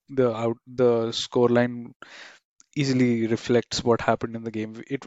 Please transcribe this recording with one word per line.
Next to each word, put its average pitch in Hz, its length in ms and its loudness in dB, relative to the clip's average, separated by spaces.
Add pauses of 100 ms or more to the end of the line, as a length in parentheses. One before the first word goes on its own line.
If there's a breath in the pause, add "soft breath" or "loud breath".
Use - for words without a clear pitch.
the 127 260 0
out, 117 320 -2
the 120 420 2
scoreline 120 840 0 (840 loud breath)
easily 127 500 2
reflects 113 560 0
what 117 180 2
happened 113 360 -2
in 113 80 -12
the 113 60 -8
game. 110 380 -8
It, 135 180 -8